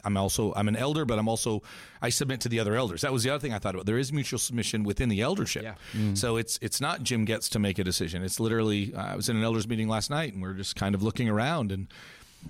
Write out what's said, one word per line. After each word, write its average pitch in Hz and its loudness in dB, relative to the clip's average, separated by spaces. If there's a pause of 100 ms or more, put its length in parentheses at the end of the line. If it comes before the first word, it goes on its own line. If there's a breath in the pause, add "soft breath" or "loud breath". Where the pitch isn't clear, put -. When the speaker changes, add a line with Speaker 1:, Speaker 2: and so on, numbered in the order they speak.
Speaker 1:
I'm 101 0
also, 98 2
I'm 104 2
an 107 2
elder, 147 0
but 117 2
I'm 110 2
also, 113 0 (400 loud breath)
I 120 2
submit 131 0
to 123 -2
the 117 2
other 107 2
elders. 107 0
That 139 0
was 127 2
the 131 2
other 143 0
thing 135 -4
I 107 -2
thought 95 -2
about. 92 -6
There 110 4
is 135 0
mutual 139 -2
submission 113 0
within 104 2
the 101 4
eldership. 156 0
Speaker 2:
Yeah. 110 -8 (200 loud breath)
Speaker 3:
Mm. 107 2
Speaker 1:
So 113 2
it's, - -2
it's - -2
not 147 -2
Jim 117 2
gets 110 0
to - 0
make 101 2
a 98 2
decision. 87 -2
It's 92 -4
literally, 110 2
uh, 95 -6
I - -6
was 101 -4
in 117 2
an 110 4
elders 113 0
meeting 110 0
last 110 0
night 147 -2
and 95 -6
we're 95 -4
just 95 -6
kind 101 2
of 95 2
looking 113 0
around 113 2
and 98 -4 (640 loud breath)